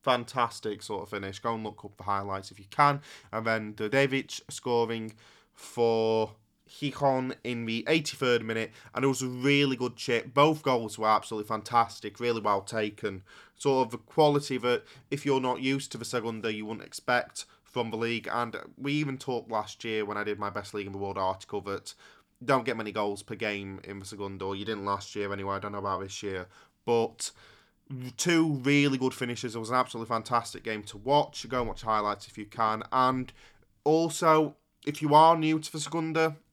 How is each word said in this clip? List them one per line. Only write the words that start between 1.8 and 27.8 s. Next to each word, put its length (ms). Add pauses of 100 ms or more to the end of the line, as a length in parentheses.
up 140
the 60
highlights 480
if 80
you 120
can. 300 (320)
And 140
then 260
Đurđević 800
scoring 640 (400)
for 760 (360)
Gijón 760
in 220
the 240
eighty-third 560
minute, 280 (220)
and 120
it 20
was 140
a 40
really 500
good 200
chip. 380
Both 280
goals 360
were 100
absolutely 400
fantastic, 720
really 220
well 180
taken. 600 (340)
Sort 300
of 60
the 60
quality 600
that, 240 (280)
if 140
you're 160
not 220
used 300
to 60
the 60
Segunda, 480
you 140
wouldn't 200
expect 600 (160)
from 280
the 60
league. 340
And 260 (200)
we 180
even 220
talked 340
last 340
year 200
when 140
I 60
did 140
my 120
Best 240
League 120
in 60
the 60
World 180
article 460
that 320 (500)
don't 220
get 100
many 160
goals 300
per 140
game 480
in 160
the 40
Segunda, 400
or 120
you 100
didn't 180
last 300
year 180
anyway, 220
I 60
don't 120
know 60
about 240
this 200
year. 240 (380)
But 460 (880)